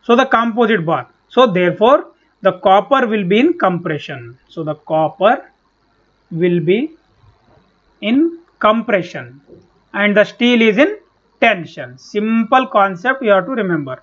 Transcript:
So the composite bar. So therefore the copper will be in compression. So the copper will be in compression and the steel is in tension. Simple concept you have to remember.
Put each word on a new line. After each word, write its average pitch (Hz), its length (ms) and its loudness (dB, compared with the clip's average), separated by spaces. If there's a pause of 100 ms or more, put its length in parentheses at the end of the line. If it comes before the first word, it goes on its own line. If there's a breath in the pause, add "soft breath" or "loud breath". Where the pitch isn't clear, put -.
So 233 160 4
the 254 40 2 (120)
composite 226 520 0
bar. 135 140 -4 (320)
So 240 60 4 (160)
therefore 208 420 2 (480)
the 180 60 2 (140)
copper 202 340 4 (100)
will 208 220 -2
be 214 100 4
in 349 60 2 (160)
compression. 160 560 -4 (320)
So 170 160 -10
the 151 60 -6 (160)
copper 160 440 2 (1040)
will 175 180 2 (120)
be 208 80 2 (1300)
in 254 80 2 (420)
compression 208 680 -2 (680)
and 202 240 0
the 208 140 4
steel 240 380 2
is 196 160 0
in 415 120 -6 (480)
tension. 147 520 -4
Simple 226 680 -2
concept 202 540 -2
you 220 140 0
have 185 100 0
to 262 180 -6
remember. 147 400 -4